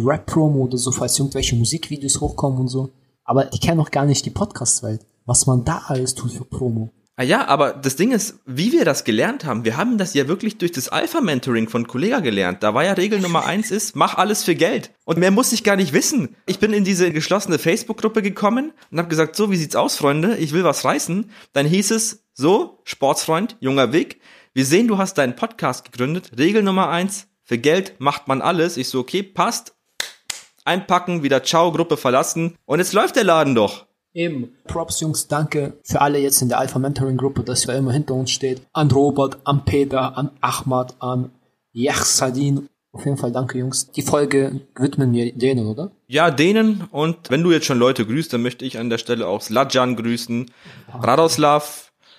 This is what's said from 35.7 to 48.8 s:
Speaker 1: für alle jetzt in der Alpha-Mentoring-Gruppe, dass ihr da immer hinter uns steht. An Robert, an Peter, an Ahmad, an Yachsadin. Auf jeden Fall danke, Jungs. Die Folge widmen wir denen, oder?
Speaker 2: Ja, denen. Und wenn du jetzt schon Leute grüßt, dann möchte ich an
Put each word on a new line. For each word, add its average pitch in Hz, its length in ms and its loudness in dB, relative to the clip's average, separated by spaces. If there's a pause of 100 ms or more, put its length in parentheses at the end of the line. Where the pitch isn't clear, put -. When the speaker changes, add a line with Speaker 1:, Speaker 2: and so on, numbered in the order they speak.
Speaker 1:
für 139 160 0
alle 147 180 2
jetzt 139 220 2
in 127 80 2
der 117 100 2
Alpha-Mentoring-Gruppe, 135 840 0
dass 123 200 -2
ihr - 40 -4
da 123 100 -2
immer 131 160 0
hinter 147 200 -2
uns 131 180 -2
steht. 127 300 -4 (120)
An 151 180 2
Robert, 139 540 2
an 143 180 0
Peter, 135 540 0
an 143 140 -4 (100)
Ahmad, 127 580 -2
an 127 320 -4 (400)
Yachsadin. 139 960 0 (240)
Auf - 140 -12
jeden 143 100 0
Fall 123 160 -4
danke, 123 260 -4
Jungs. 127 340 -4
Die 147 100 -6
Folge 139 580 0 (160)
widmen 131 380 0
wir 120 180 0
denen, 123 340 0
oder? 123 260 -6 (160)
Speaker 2:
Ja, 156 220 2
denen. 196 640 2
Und 160 380 -4
wenn 135 120 2
du 175 120 4
jetzt 156 120 2
schon 131 140 2
Leute 123 260 4
grüßt, 135 280 -4
dann 120 80 -2
möchte 123 240 -4
ich 127 140 -8
an 120 100 -4